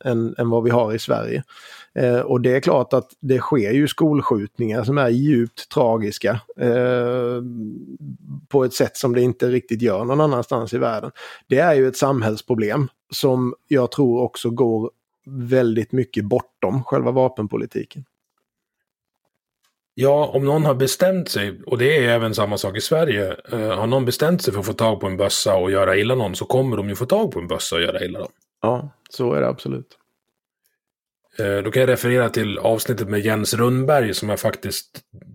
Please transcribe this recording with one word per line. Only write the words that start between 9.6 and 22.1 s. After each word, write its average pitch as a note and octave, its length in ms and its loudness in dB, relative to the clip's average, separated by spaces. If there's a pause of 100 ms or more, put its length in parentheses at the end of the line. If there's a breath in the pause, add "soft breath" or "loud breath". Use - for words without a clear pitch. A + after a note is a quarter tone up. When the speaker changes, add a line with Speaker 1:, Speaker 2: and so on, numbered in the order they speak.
Speaker 1:
gör G#2 220 0
någon C3+ 180 0
annanstans B2 520 -2
i A#2+ 40 -4
världen. A#2 340 -2 (360 loud breath)
Det B2+ 120 2
är E3 140 4
ju C3 140 6
ett B2+ 100 -2
samhällsproblem A2+ 920 0 (220)
som B2+ 460 0 (120)
jag B2+ 240 2
tror B2 300 2
också A#2+ 280 -4
går A#2 420 0 (340)
väldigt B2 680 0
mycket A#2 340 -2
bortom A2 580 -2
själva B2+ 280 0
vapenpolitiken. A#2 960 -2 (1900)
Speaker 2:
Ja, C#3+ 360 4
om C#3 120 2
någon D3 200 2
har D3 80 4
bestämt E3 560 0
sig, G2+ 360 -4
och B2 120 -2
det C#3 200 2
är B2 120 2
även A2+ 260 2